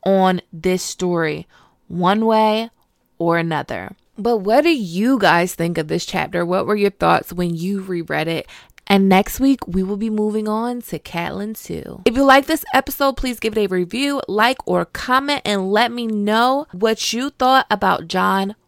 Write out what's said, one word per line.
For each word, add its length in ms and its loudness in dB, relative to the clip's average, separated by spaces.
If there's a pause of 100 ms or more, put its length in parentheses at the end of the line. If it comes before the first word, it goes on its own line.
on 360 4 (120)
this 300 -2
story, 640 -2 (400)
one 400 0
way 440 2 (460)
or 220 0
another. 560 -6 (240)
But 200 0
what 240 4
do 120 4
you 460 0
guys 340 4
think 240 -2
of 80 -4
this 180 -4
chapter? 400 -4
What 220 -2
were 80 0
your 160 2
thoughts 420 0
when 220 -2
you 260 -4
reread 460 -4
it? 220 -6 (380)
And 220 4
next 300 4
week, 300 2
we 160 -2
will 120 -4
be 140 -4
moving 380 -2
on 340 -4
to 160 -10
Catelyn 560 -8
two. 500 -12
If 120 2
you 80 4
like 220 6
this 180 -2 (100)
episode, 420 0
please 220 -4
give 180 -4
it 140 0
a 20 -2
review, 540 -2
like, 300 2 (100)
or 180 0
comment, 600 -2
and 260 -2
let 220 2
me 160 -6
know 640 0
what 400 -2
you 180 -4
thought 400 2
about 380 0
Jon 480 0 (120)